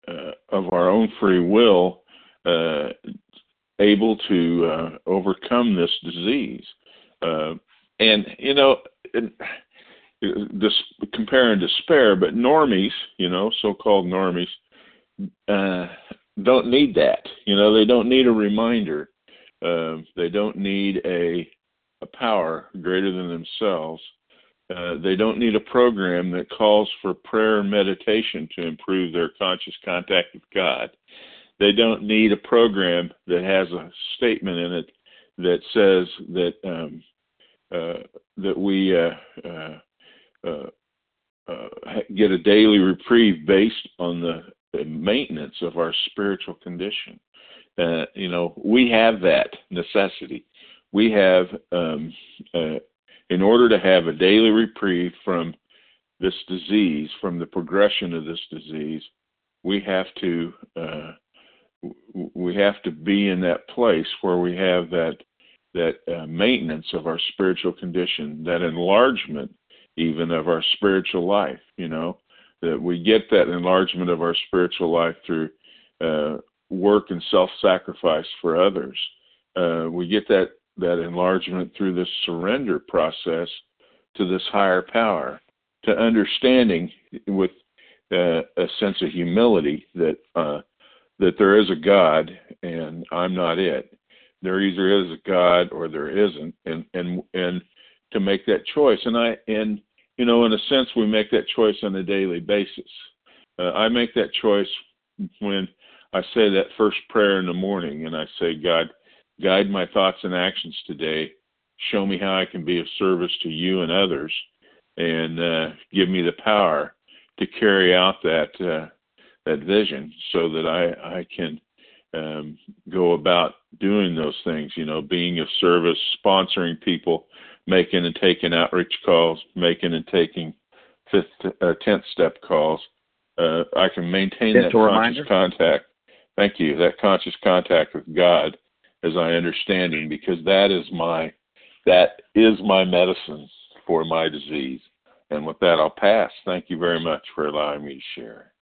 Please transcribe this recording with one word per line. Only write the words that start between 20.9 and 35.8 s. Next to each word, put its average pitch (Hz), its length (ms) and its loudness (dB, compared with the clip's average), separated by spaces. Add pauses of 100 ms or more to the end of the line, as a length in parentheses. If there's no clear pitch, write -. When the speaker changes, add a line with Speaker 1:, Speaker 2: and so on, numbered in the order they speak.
Speaker 1:
a, 87 440 -2 (540)
a - 40 -16
power 92 600 -4 (120)
greater 92 300 0
than 92 180 -6
themselves. 82 720 -6 (760)
Uh, 87 280 -8
they 95 140 0
don't 110 220 0
need 113 160 0
a 107 60 2
program 95 720 0
that - 180 -6
calls 107 400 4 (100)
for 92 140 -4
prayer 110 460 0
and 98 100 -4
meditation 101 840 -2
to 85 120 -8
improve 87 460 -4
their 85 260 -2
conscious 92 360 -4 (100)
contact 90 500 -2
with - 80 -20 (100)
God. 69 380 -2 (680)
They 101 140 4
don't 113 300 2
need 110 300 4
a 101 40 2
program 95 720 2 (180)
that 87 140 0
has 95 300 0
a 85 180 -12 (260)
statement 95 420 -2
in 87 140 -4
it 85 180 -8 (480)
that 87 220 0 (120)
says 95 600 2